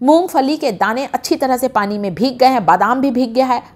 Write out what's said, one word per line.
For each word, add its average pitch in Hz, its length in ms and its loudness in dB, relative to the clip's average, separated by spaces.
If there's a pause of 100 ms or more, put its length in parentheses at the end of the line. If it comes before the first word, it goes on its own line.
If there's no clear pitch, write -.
मूंगफली 302 560 2
के 277 160 -2
दाने 226 340 -2
अच्छी - 280 -2
तरह 262 220 -2
से 254 120 -2
पानी 208 280 -2
में 202 180 -4
भीग 247 240 -2
गए 254 80 6
हैं, 247 180 2
बादाम 202 360 2
भी 269 100 0
भीग 240 220 -2
गया 254 120 2
है। 247 160 -2 (140)